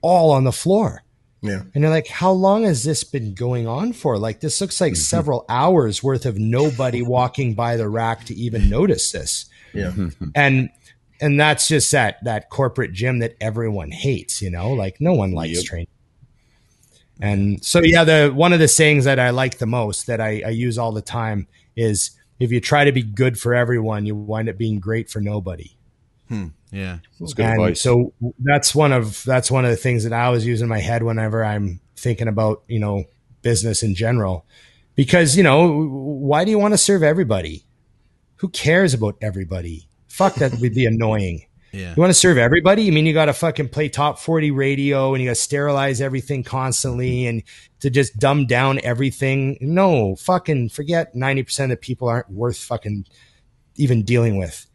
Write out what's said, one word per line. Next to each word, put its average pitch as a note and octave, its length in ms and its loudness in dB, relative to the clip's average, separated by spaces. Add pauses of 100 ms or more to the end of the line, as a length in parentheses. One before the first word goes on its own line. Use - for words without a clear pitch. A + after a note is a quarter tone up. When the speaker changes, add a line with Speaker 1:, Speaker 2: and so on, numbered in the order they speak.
Speaker 1:
all E3 300 4
on C3+ 120 4
the B2+ 80 2
floor. G3 500 0 (400)
Speaker 2:
Yeah. G2 200 -4 (100)
Speaker 1:
And C#3+ 100 0
you're D3+ 80 4
like, D#3 160 2
"How F#3 260 0
long G3 320 4
has C#3+ 200 0
this D#3 180 -2
been A2 300 -6
going A#2+ 340 -4
on E3+ 280 -4
for? B2 240 -2
Like, G#2+ 220 -4
this - 200 -4
looks - 180 -4
like E3+ 140 0
Speaker 3:
Mm-hmm. F2 80 -2
Speaker 1:
several C#3+ 480 -2
hours C3 540 2
worth C3 240 0
of A2+ 120 -4
nobody B2 640 0
walking B2 540 0
by A#2 240 -2
the A2 100 -2
rack A2+ 380 -4
to - 80 -12
even A2 340 -2
notice C#3 420 0
this." - 360 -8 (260)
Speaker 2:
Yeah. F#2+ 200 -6
Speaker 3:
Mm-hmm. F2+ 420 -6
Speaker 1:
And, C3+ 340 2 (500)
and D3 220 2
that's D3+ 260 2
just D3+ 260 2
that, B2 320 0
that A2 260 -6
corporate B2+ 420 -2
gym A#2+ 280 -2
that A#2 200 -4
everyone G#2+ 500 -6
hates, - 520 -4
you F#2+ 80 -4
know, F2 220 -6
like, G2+ 280 -4
no E3+ 140 2
one G2 180 0
likes D#2+ 220 -4
Speaker 3:
Yep. F2+ 100 -2
Speaker 1:
training. E2+ 220 -10 (1300)
And G2+ 440 0
so, E3+ 180 2
yeah, E3 220 6
the, D3+ 300 6
one E3+ 180 4
of E3+ 80 6
the D#3 80 6
sayings D3+ 360 4
that C3+ 140 2
I B2 120 2
like B2+ 280 -2
the B2 80 -4
most A2 400 -4
that A2+ 140 -4
I, G#2+ 240 -4
I G2 60 -6
use A#2 280 -4
all A#2 140 -4
the G#2+ 100 -6
time A2+ 460 -6 (280)
is, A2 360 0 (260)
"If B2 120 0
you A#2+ 100 0
try D3 240 2
to C#3+ 80 6
be B2+ 100 0
good A2+ 360 -2
for B2 160 -2
everyone, A2+ 520 0
you G#2 80 -4
wind G#2+ 340 -6
up G2 80 -6
being G#2+ 240 -2
great A2 300 -6
for A2 100 -8
nobody." F#2 560 -8 (520)
Speaker 4:
Hmm. G#2 200 -8 (220)
Yeah. F#2+ 280 -10 (200)
Speaker 3:
That's E2+ 160 -12
good A2 100 0
Speaker 1:
And A2 160 2
Speaker 3:
advice. F2+ 200 0
Speaker 1:
so B2 320 2 (260)
that's C#3 360 2
one C#3+ 180 4
of, A2+ 320 -2
that's B2+ 260 0
one C3 140 2
of A#2+ 80 2
the A2+ 40 0
things A#2+ 280 0
that A2+ 80 -4
I A#2 120 0
always A#2+ 220 2
use A#2 160 0
in A#2 60 0
my A2+ 100 0
head A#2 240 -2
whenever A2+ 420 0
I'm G2+ 360 -2 (160)
thinking A#2 320 -2
about, G#2+ 400 0
you A2+ 100 -2
know, G#2 260 -2 (380)
business A2+ 400 0
in G#2 140 -2
general, G#2+ 500 -2 (480)
because, D3+ 420 4
you G3 60 8
know, D#3 460 6
why C#3 560 -2
do G#3+ 80 0
you G#3+ 80 2
wanna G#3 180 2
serve G3 240 2
everybody? A2 640 0 (720)
Who G3 120 -6
cares E3 460 2
about A2 260 -2
everybody? F2+ 680 -8 (180)
Fuck, - 300 0
that C3+ 240 0
would A#2+ 140 0
be B2 120 2
<laughs> - 0 -
annoying. G#2+ 600 -2 (260)
Speaker 4:
Yeah. F#2 240 -12
Speaker 1:
You D3 40 4
wanna F3+ 140 6
serve F3 240 6
everybody? E3+ 460 4
You F#3+ 80 4
mean D#3 140 4
you E3 80 2
gotta D3+ 180 4
fucking D3+ 380 -4
play D3+ 180 -2
top C#3+ 320 -2
forty D#3 320 0
radio C#3 640 0
and C3+ 100 -2
you B2+ 60 -2
gotta A#2 40 -2
sterilize C#3 680 -2
everything C3 440 -4
constantly B2+ 800 -4
and A#2 160 -4 (380)
to C#3 100 -2
just C3 300 2
dumb C#3+ 260 2
down C3 380 2
everything? C3+ 760 -2
No, D3+ 540 2
fucking D3+ 540 -2
forget D3+ 480 -4
ninety C3+ 260 -2
percent C3 300 -4
of A#2 60 -2
the - 60 -20
people B2+ 240 -4
aren't A#2 220 -2
worth A2 280 -4
fucking G#2 480 -8 (680)
even B2 280 2
dealing A#2 360 2
with. F2 360 -8